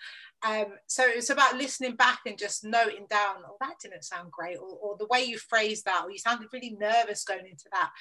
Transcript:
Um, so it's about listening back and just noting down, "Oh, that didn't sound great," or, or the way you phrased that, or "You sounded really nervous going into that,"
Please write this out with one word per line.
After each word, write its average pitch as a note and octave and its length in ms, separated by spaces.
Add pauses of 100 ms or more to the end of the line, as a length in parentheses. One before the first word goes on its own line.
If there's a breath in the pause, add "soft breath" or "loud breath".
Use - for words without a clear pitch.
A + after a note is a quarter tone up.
(440 loud breath)
Um, G#3+ 340 (100)
so - 180
it's A#3+ 240
about C4 260
listening B3+ 400
back B3 300
and G#3 120
just G#3 260
noting G#3+ 460
down, G#3 260 (100)
"Oh, G3 140
that D4+ 220
didn't F3+ 220
sound F3 280
great," F3 260
or, F#3+ 100
or G#3 300
the G#3+ 100
way B3 160
you A#3+ 140
phrased G#3+ 480
that, F#3 180
or F#3+ 80
"You G3 60
sounded A#3 340
really B3+ 260
nervous G#3 460
going F#3 220
into F#3 260
that," F3+ 180 (100)